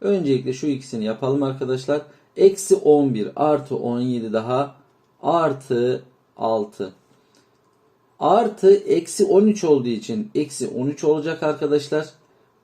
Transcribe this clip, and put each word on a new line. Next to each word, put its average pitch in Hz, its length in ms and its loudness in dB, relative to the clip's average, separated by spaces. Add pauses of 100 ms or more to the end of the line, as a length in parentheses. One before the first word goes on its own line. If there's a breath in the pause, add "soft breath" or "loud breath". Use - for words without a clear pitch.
Öncelikle 139 520 0
şu 131 140 -8
ikisini 127 380 -6
yapalım 135 380 -2
arkadaşlar. 131 600 -4 (340 soft breath)
Eksi 190 380 4
on 147 400 4
bir 107 220 -4
artı 143 400 0
on 120 240 -4
yedi 120 320 -4
daha 123 440 -2 (460)
artı 135 800 0 (340)
altı. 104 560 -4 (1300 soft breath)
Artı 196 540 4
eksi 175 500 0
on 202 220 4
üç 208 180 0
olduğu 139 240 2
için 107 460 -6
eksi 135 340 -4
on 127 180 -6
üç 147 180 -6
olacak 156 380 0
arkadaşlar. 151 680 -2 (560 soft breath)